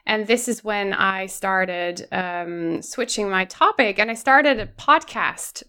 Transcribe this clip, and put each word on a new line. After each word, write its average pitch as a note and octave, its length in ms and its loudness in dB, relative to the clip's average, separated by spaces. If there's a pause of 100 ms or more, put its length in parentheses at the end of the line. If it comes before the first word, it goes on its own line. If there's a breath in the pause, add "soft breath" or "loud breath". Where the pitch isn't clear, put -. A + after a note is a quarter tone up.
And G#3+ 200 0
this A#3 220 2
is A3+ 160 -6
when G3+ 300 -2
I F#3+ 320 0
started, F3+ 840 -2
um, E3+ 680 -4
switching A3+ 480 -4
my F#3 160 0
topic, B3 540 2
and G#3+ 120 2
I A3+ 40 -6
started C4+ 440 4
a G#3 100 -8
podcast, - 1000 0